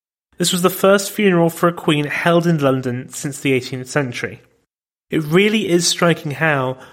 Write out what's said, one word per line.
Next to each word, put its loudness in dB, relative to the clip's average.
this -2
was -2
the 4
first 2
funeral 2
for 0
a 0
queen -2
held 2
in 2
London -2
since -10
the 0
eighteenth -4
century. -4
It -2
really 2
is 2
striking 0
how -2